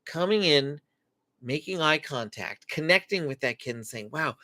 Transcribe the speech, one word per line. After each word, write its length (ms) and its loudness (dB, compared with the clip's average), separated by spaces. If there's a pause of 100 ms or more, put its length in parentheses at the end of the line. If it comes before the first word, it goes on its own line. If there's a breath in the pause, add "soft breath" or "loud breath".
coming 380 0
in, 360 4 (640)
making 400 -4
eye 160 4
contact, 720 -8
connecting 580 2
with 140 -6
that 200 -2
kid 160 -8
and 100 -12
saying, 260 -12
Wow, 320 -2